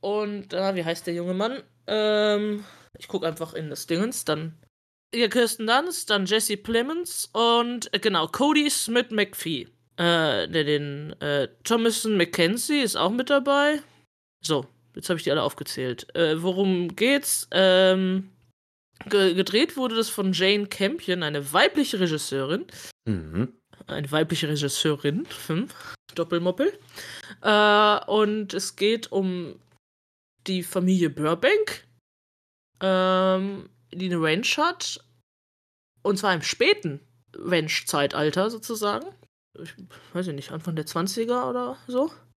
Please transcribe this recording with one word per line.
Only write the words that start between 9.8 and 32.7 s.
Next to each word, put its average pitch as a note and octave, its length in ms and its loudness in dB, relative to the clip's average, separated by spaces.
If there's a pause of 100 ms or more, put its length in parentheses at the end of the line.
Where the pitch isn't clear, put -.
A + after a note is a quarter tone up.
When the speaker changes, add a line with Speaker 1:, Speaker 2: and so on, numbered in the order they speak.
Speaker 1:
Äh, D#3+ 520 2
der, D#3 160 0
den, D3 560 -2
äh, C#3+ 280 -2 (160)
Thomasin A3+ 520 0
McKenzie F#3 680 2
ist G3+ 140 -2
auch F3+ 140 2
mit B3+ 200 -2
dabei. C#4+ 500 2 (640)
So, C#3+ 220 -2 (280)
jetzt - 140 -12
hab F3 80 0
ich D3 80 -8
die C#3 60 0
alle C#3+ 120 0
aufgezählt. B2+ 720 -6
Äh, D#3+ 280 0
worum F#3 540 0
geht's? C#4 540 0
Ähm, F#3+ 800 4 (760)
ge-, F#3+ 260 4
gedreht G#3 420 2
wurde B3+ 200 -2
das A3+ 140 0
von F#3+ 240 -2
Jane G3 320 2
Campion, G3 560 -2
eine D3 300 -4
weibliche B3+ 460 2
Regisseurin. D#3 680 -2 (400)
Speaker 2:
Mhm. F2+ 460 -2 (340)
Speaker 1:
Eine C#3+ 240 -8
weibliche D#3 380 0
Regisseurin, D3 760 -2 (200)
hm, F3 220 -4 (460)
Doppelmoppel. F3+ 580 0 (680)
Äh, G#3 640 6
und G#3 460 2
es F#3+ 240 -6
geht A3 360 0
um F3+ 460 -2 (880)
die F#3 160 -2
Familie F3+ 480 2
Burbank, F3 760 0 (920)